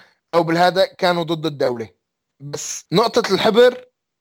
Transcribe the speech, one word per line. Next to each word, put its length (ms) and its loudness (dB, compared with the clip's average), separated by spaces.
أو 100 2
بالهذا 420 2
كانوا 380 -2
ضد 220 -6
الدولة، 440 -6
بس 520 -14
نقطة 420 0
الحبر 520 2